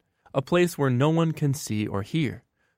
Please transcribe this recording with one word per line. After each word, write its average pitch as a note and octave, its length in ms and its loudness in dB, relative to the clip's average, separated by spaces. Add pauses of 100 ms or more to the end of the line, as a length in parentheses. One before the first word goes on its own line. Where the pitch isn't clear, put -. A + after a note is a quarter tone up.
(340)
a C#3 80 0
place F3 360 0
where C#3 120 2
no B2+ 200 2
one E3 220 2
can D3 220 0
see G#2+ 340 -2
or G2+ 140 -4
hear, C3+ 420 -4 (340)